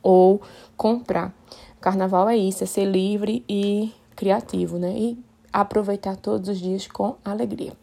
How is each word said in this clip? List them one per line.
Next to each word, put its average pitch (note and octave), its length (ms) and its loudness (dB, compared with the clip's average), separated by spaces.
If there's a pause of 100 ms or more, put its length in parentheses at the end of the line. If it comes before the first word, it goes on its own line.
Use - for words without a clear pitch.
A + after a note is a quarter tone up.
ou F#3+ 380 6 (360)
comprar. G#3 580 -2 (460)
Carnaval F#3+ 480 2
é A#3 80 4
isso, F#3+ 260 0
é G3 40 -2
ser G3 180 -2
livre G3+ 640 0
e G#3 440 0 (220)
criativo, F#3+ 640 -2
né? F3+ 180 -2
E A#3 220 -2 (340)
aproveitar G3+ 640 -2
todos G3+ 320 -4
os G3+ 100 -4
dias F#3 280 -6
com G#3 380 -6
alegria. G#3 480 -6 (100)